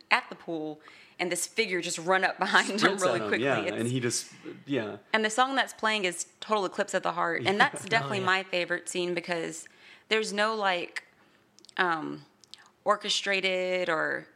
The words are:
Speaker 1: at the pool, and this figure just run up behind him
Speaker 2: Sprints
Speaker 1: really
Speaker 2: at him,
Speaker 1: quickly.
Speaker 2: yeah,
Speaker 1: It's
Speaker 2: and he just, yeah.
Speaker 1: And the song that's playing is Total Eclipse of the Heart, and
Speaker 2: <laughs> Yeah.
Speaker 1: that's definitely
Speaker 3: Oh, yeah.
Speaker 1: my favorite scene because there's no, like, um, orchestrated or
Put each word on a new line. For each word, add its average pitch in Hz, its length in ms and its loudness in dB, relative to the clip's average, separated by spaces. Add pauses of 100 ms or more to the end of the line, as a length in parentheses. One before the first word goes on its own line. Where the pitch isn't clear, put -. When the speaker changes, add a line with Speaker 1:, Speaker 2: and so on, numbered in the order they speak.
Speaker 1:
at 233 200 2
the 185 60 -12
pool, 156 460 -8 (380)
and 180 120 0
this 175 140 -2
figure 185 360 0
just 170 180 -4
run 185 240 4
up 170 160 2
behind 196 320 4
him 196 80 0
Speaker 2:
Sprints 202 240 2
Speaker 1:
really - 160 4
Speaker 2:
at - 40 -2
him, - 60 -2
Speaker 1:
quickly. 120 160 2
Speaker 2:
yeah, 127 140 4
Speaker 1:
It's 101 180 -2
Speaker 2:
and 117 100 0
he 127 120 0
just, 120 280 -2 (380)
yeah. 107 320 -2 (160)
Speaker 1:
And 220 100 2
the 214 60 2
song 254 260 0
that's 220 180 0
playing 214 320 -2
is 175 200 -4 (160)
Total 214 240 0
Eclipse 190 280 -4
of 180 100 0
the 170 100 0
Heart, 170 320 -2
and - 20 -2
Speaker 2:
<laughs> 190 100 4
Yeah. 254 120 4
Speaker 1:
that's - 160 -10
definitely 220 340 0
Speaker 3:
Oh, - 20 -2
yeah. 190 40 -2
Speaker 1:
my 190 180 2
favorite 175 460 -4
scene 180 240 -2
because 170 540 -6 (420)
there's 208 240 0
no, 214 220 2
like, 190 480 -2 (760)
um, 151 480 -2 (580)
orchestrated 185 1040 0
or 151 460 -2